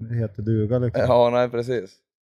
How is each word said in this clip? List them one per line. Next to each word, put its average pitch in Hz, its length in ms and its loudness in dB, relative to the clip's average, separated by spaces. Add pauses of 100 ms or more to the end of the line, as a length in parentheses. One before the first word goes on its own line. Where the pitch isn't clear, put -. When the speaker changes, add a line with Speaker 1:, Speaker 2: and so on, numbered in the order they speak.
(200)
Speaker 1:
heter 110 220 -6
duga, 110 360 0
liksom. 120 300 0
Speaker 2:
Ja, 120 240 4
nej, 123 180 2
precis. 117 400 -4 (380)